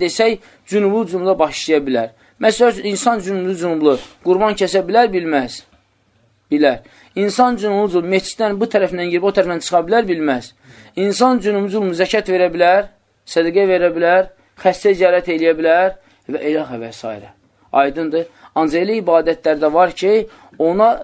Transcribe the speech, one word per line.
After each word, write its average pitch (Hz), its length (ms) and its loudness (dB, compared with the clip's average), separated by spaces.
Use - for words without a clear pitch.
desək, 220 400 0
cünubu 208 400 0
cümlə 185 320 -2
başlaya 151 480 0
bilər. 120 240 -2
Məsəl 226 320 2
üçün, 190 220 -10
insan 233 260 0
cünublu-cünublu 175 800 0
qurban 190 320 2
kəsə 190 320 0
bilər, 226 240 4
bilməz? 160 520 -4
Bilər. 147 340 2
İnsan 226 440 0
cünublu-cünublu 196 560 0
meçiddən 202 440 -4
bu 233 120 -2
tərəfindən 175 400 -2
girib 175 160 0
o 196 80 0
tərəfindən 175 300 0
çıxa 175 220 0
bilər, 220 200 2
bilməz? 151 460 -4
İnsan 208 480 0
cünublu-cünublu 196 560 -2
zəkat 190 320 0
verə 180 220 2
bilər, 175 340 2
sədəqə 170 400 2
verə 175 280 2
bilər, 175 360 2
xəstə 190 360 2
ziyarət 180 400 2
eləyə 160 220 2
bilər 170 400 2
və 143 120 -6
elə 143 280 -4
və 113 140 -12
s. 113 180 -10
Aydındır? 151 520 -2
Ancaq 160 260 0
elə 214 160 -2
ibadətlər 165 640 0
də 151 120 2
var 175 200 4
ki, 196 200 0
ona, 190 320 2